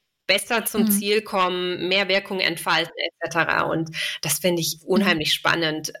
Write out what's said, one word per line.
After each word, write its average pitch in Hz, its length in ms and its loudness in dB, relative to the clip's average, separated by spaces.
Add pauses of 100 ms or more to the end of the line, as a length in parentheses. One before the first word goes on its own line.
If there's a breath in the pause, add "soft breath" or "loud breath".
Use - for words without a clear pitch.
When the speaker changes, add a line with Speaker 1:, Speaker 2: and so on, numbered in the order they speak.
(260)
Speaker 1:
besser 214 380 0
zum 220 180 0
Speaker 2:
Mhm. 214 80 4
Speaker 1:
Ziel 208 320 2
kommen, 180 680 -2
mehr 190 200 2
Wirkung 196 320 0
entfalten 165 560 0
et - 160 -6 (100)
cetera. 165 420 0
Und 160 260 -2 (320 loud breath)
das 151 160 -2
finde 175 240 2
ich - 180 -4
Speaker 2:
Mhm. - 80 -20
Speaker 1:
unheimlich 175 460 2
spannend, 156 640 0